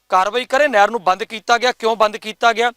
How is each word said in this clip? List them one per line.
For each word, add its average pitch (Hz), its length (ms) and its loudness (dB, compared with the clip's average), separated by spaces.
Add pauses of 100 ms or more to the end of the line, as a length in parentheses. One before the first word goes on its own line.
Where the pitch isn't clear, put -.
ਕਾਰਵਾਈ 202 360 0
ਕਰੇ। 285 220 0
ਨਹਿਰ 208 220 4
ਨੂੰ 220 140 -6
ਬੰਦ 185 200 0
ਕੀਤਾ 226 340 -2
ਗਿਆ, 240 140 0
ਕਿਉਂ 226 240 -2
ਬੰਦ 214 220 0
ਕੀਤਾ 220 360 -2
ਗਿਆ, 233 240 -2